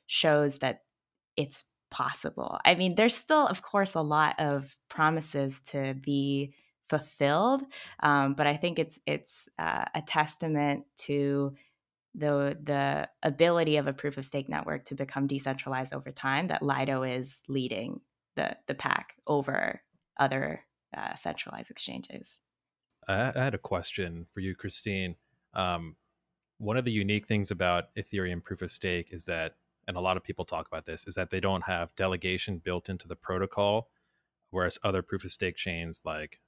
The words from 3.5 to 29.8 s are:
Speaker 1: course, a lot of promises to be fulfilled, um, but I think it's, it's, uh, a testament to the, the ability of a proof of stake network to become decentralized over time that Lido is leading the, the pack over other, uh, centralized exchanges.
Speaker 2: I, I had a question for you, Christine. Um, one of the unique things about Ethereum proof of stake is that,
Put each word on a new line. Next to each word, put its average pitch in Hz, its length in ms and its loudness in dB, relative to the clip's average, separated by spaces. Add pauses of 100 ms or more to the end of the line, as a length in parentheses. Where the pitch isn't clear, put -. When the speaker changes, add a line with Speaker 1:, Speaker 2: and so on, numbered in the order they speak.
Speaker 1:
course, 196 340 2
a 165 60 2
lot 151 360 4
of 143 380 0 (140)
promises 156 800 2
to 135 260 -2
be 139 600 0 (360)
fulfilled, 156 720 2 (380)
um, 143 320 6
but 147 140 4
I 147 100 2
think 170 220 0
it's, 160 260 -2
it's, - 420 -4 (100)
uh, - 280 0 (100)
a 165 60 -2
testament 151 840 0 (140)
to 139 580 0 (600)
the, 147 460 0
the 143 460 0 (160)
ability 160 540 4
of 139 100 2
a 139 60 0
proof 139 240 -4
of 135 80 -8
stake 139 240 -4
network 151 360 -4
to 139 100 -8
become 139 300 -2
decentralized 135 680 -2
over 139 180 -10
time 139 360 0
that - 160 0
Lido 135 400 2
is 127 340 -4 (100)
leading 127 540 -4 (380)
the, - 160 0 (120)
the 139 80 -4
pack - 400 0 (120)
over 139 540 0 (360)
other, 135 460 2 (320)
uh, - 200 -6
centralized - 540 -8
exchanges. - 680 -10 (720)
Speaker 2:
I, 107 280 0
I 127 80 0
had 135 100 0
a 98 60 -4
question 85 760 -4
for 101 60 -8
you, 92 160 -4
Christine. 95 600 -4 (380)
Um, 85 440 -2 (600)
one 110 200 -2
of 123 80 0
the 123 60 0
unique 104 360 2
things 104 240 2
about 87 440 0
Ethereum 90 480 -4
proof - 180 -8
of 90 100 -6
stake 87 400 -4
is 85 140 -12
that, 80 300 -4 (320)